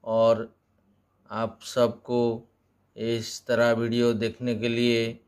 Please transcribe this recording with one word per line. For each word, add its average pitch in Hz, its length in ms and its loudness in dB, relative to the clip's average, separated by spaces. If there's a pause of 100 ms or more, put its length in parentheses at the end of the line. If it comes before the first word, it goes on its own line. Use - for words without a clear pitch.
और 113 440 2 (800)
आप 110 340 -6
सबको 120 540 0 (760)
इस 113 500 -6
तरह 117 280 2
वीडियो 117 400 2
देखने 113 400 -4
के 110 140 -4
लिए 117 600 0